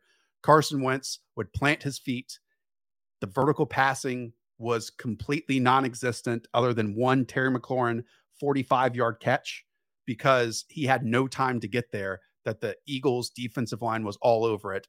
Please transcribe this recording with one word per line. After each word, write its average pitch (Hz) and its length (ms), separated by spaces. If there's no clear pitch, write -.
Carson 147 380
Wentz 131 380
would - 160
plant 143 300
his 135 160
feet. 127 400
The 110 60
vertical 139 400
passing 127 640
was 117 320
completely 135 680
non-existent 123 960
other 120 180
than 107 220
one 131 320
Terry 131 240
McLaurin 123 540
forty-five 131 560
yard 113 240
catch - 460
because 123 640
he 151 160
had 123 200
no 123 240
time 127 320
to 101 80
get 117 240
there, 95 280
that 110 160
the 107 160
Eagles 131 440
defensive 120 520
line 110 200
was 101 180
all 117 240
over 104 300
it. - 140